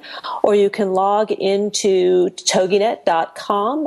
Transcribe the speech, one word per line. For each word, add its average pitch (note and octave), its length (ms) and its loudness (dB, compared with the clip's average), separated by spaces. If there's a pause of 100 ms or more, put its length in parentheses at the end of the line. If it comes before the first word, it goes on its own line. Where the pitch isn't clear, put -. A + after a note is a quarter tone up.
(420)
or G#3 120 4
you G3+ 160 4
can G3 240 -2
log G3+ 360 0
into F#3+ 1000 0
toginet G3 760 0
dot E3 300 0
com A3+ 520 -2